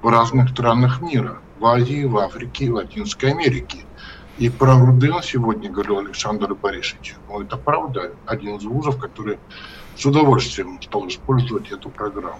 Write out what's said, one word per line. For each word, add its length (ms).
в 40
разных 420
странах 520
мира, 380
в 60
Азии, 400
в 140
Африке 460
и 40
Латинской 640
Америке. 480
И 120
про 300
руден 440
сегодня 480
говорил 260
Александр 560
Борисович. 640
Но 120
это 160
правда, 540
один 300
из 80
вузов, 340
который 400
с 100
удовольствием 800
стал 240
использовать 640
эту 180
программу. 500